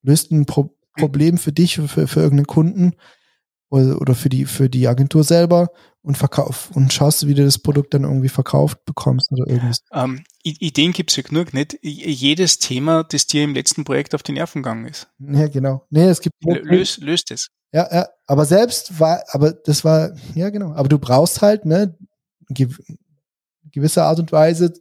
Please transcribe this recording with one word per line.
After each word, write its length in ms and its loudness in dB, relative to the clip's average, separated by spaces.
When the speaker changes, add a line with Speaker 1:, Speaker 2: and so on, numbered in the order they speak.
Speaker 1:
Löst 300 2
ein 140 2
Pro-, 260 -2
Speaker 2:
Mhm. 40 -2
Speaker 1:
Problem 360 2
für 140 -4
dich, 240 0
für, 320 -2
für 140 0
irgendeinen 260 2
Kunden 460 2
oder, 300 2
oder 160 2
für 140 -12
die, 160 -2
für 240 -2
die 180 0
Agentur 380 2
selber 460 2
und 160 -4
verkauf-, 560 -4
und 200 2
schaust, 340 0
wie 60 2
du 100 4
das 160 2
Produkt 340 -2
dann 120 0
irgendwie 240 -2
verkauft 560 -2
bekommst 480 -2
oder 120 -2
irgendwie 280 -2
so. 80 -6
Speaker 2:
Ähm, 320 -6
I-, 100 -6
Ideen 260 0
gibt's 240 -4
ja 60 -8
genug, 300 -4
nicht? 200 -4
I-, 280 -10
jedes 480 0
Thema, 440 -2
das 240 -4
dir 160 0
im 120 -2
letzten 280 -4
Projekt 320 -4
auf 80 -8
die 80 -10
Nerven 320 -8
gegangen 220 -8
ist. 240 -18
Speaker 1:
Ja, 300 0
genau. 400 -4
Nee, 180 4
es 140 2
gibt 140 -6
Speaker 2:
Lö-, 180 -2
löst, 360 0
löst 320 -4
es. 180 -12
Speaker 1:
Ja, 200 0
ja. 140 0
Aber 200 2
selbst 560 0
war, 200 2
aber 180 2
das 320 -2
war, 300 2
ja, 160 -4
genau. 260 -6
Aber 120 -2
du 100 4
brauchst 440 2
halt, 240 2
ne, 320 0
gew-, 260 -2
gewisse 360 0
Art 140 2
und 120 -4
Weise 500 4